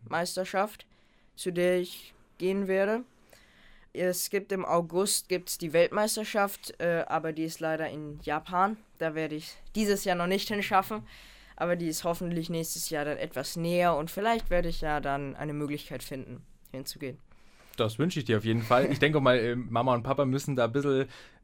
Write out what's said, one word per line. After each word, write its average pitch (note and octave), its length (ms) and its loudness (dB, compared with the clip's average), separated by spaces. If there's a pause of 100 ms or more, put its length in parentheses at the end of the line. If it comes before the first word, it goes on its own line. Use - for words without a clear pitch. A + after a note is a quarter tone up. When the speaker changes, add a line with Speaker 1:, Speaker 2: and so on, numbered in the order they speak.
Speaker 1:
Meisterschaft, F#3 800 -2 (500)
zu - 140 -6
der F3+ 280 4
ich - 360 -6 (220)
gehen F#3+ 320 0
werde. G3 340 2 (920)
Es F3+ 340 0
gibt G3+ 240 -2
im F#3+ 140 0
August F3 640 0
gibt's F3+ 260 -2
die E3 160 -6
Weltmeisterschaft, G#3 1080 2
äh, E3 300 0
aber D#3+ 240 0
die D#3+ 120 -4
ist D#3+ 160 -6
leider D#3+ 280 -2
in D3 340 -10
Japan. F3+ 540 0 (220)
Da D#3+ 160 -2
werde D#3 220 -4
ich - 200 -12 (180)
dieses G3+ 300 2
Jahr F#3 120 2
noch F3 100 0
nicht G3 220 0
hinschaffen, G3+ 540 0 (540)
aber F3 200 0
die E3+ 120 -2
ist D#3+ 160 -4
hoffentlich E3+ 460 -2
nächstes E3 400 -4
Jahr D3 160 -2
dann D3 100 -2
etwas - 400 -6
näher E3+ 400 4
und D#3 140 -2
vielleicht A3+ 400 0
werde F3 180 4
ich - 140 -2
ja D3+ 180 0
dann C#3 340 -4
eine D3+ 200 -6
Möglichkeit D3 480 -6
finden, B2+ 400 -10 (300)
hinzugehen. C3+ 440 -10 (640)
Speaker 2:
Das A2 200 2
wünsche D#3+ 200 0
ich B2+ 80 -4
dir A2+ 100 6
auf G#2 80 2
jeden A2+ 180 2
Fall. C3 300 4
Ich C3+ 60 0
denke D3+ 220 4
mal, B2+ 180 6
äh, A#2+ 180 0
Mama A#2+ 380 2
und A#2 80 0
Papa C3+ 240 2
müssen C3+ 300 -2
da A#2+ 100 4
ein A#2 60 -2
bisschen C#3 340 2 (380)